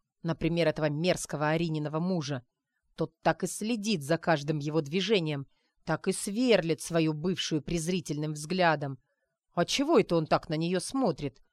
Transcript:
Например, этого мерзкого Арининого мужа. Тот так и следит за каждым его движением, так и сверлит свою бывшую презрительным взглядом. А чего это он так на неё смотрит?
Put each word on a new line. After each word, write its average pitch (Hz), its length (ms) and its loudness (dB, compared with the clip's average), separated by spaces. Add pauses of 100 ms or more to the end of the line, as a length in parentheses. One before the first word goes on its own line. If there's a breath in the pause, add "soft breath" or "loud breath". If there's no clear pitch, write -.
(240)
Например, 165 460 0
этого 151 200 0
мерзкого 151 600 0
Арининого 156 500 0
мужа. 151 460 -2 (500)
Тот 160 260 -4
так - 220 0
и 180 40 0
следит 208 560 -2
за 156 140 0
каждым 156 420 0
его 151 200 -2
движением, 160 680 0 (360)
так 156 240 -4
и 190 60 2
сверлит 202 680 2
свою 165 320 2
бывшую 156 480 -2
презрительным 156 720 -2
взглядом. 151 640 0 (540)
А 175 120 2
чего 277 340 4
это 170 160 2
он 160 120 2
так - 200 0
на 165 60 -4
неё 170 260 0
смотрит? 170 640 -2 (120)